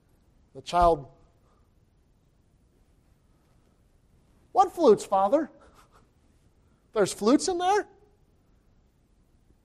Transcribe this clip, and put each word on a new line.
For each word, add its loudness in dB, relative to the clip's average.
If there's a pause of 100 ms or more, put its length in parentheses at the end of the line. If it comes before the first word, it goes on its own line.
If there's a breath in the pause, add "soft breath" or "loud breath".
(540)
The -20
child, 0 (3500)
"What 0
flutes, 4
father? -2 (1400 soft breath)
There's -2
flutes 0
in -6
there?" -2 (1800)